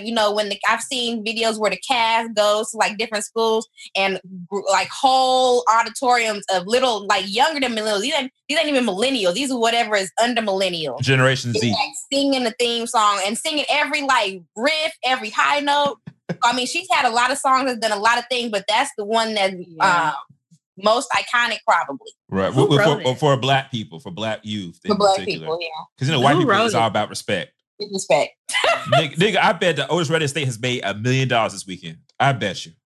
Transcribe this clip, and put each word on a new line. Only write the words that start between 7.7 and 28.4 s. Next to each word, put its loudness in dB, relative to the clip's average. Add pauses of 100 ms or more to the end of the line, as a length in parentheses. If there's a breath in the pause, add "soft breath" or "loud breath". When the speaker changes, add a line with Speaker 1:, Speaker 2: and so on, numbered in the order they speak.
Speaker 1:
millennials. -2
These -4
ain't, -4 (160)
these 0
ain't 0
even 2
millennials. 0
These -4
are -2
whatever 2
is -2 (120)
under 2
millennials. -2
Speaker 2:
Generation 2
Speaker 1:
It's, 0
Speaker 2:
Z. 2
Speaker 1:
like, -2 (220)
singing 2
the 0
theme 0
song 2
and -2
singing -4
every, 0
like, 0 (160)
riff, -2 (120)
every -2
high 0
note. 0 (240)
Speaker 2:
<laughs> -8
Speaker 1:
I 4
mean, -2
she's -6
had 2
a 2
lot 2
of -2
songs, 2
has -4
done 0
a -2
lot 4
of -10
things, -4
but -2
that's 0
the -6
one 0
that, 0
Speaker 3:
Yeah. -4
Speaker 1:
uh, 2 (640)
most 0
iconic, -2 (100)
probably. 0 (220)
Speaker 2:
Right. 0
Speaker 3:
Who 4
Speaker 2:
For, 4
for, 6
Speaker 3:
wrote 4
it? -10
Speaker 2:
for, 0
for 4
black 0
people, -8
for -14
black -4
youth -8
Speaker 1:
For 0
Speaker 2:
in 0
Speaker 1:
black 4
Speaker 2:
particular. -6
Speaker 1:
people, -4
yeah. -8 (320)
Speaker 2:
'Cause, -2
you 0
know, 2
white 4
Speaker 3:
Who 4
Speaker 2:
people 4
Speaker 3:
wrote 2
Speaker 2:
is -2
all 2
Speaker 3:
it? 2
Speaker 2:
about -2
respect. -4 (260)
Speaker 1:
With -10
respect. 2 (180)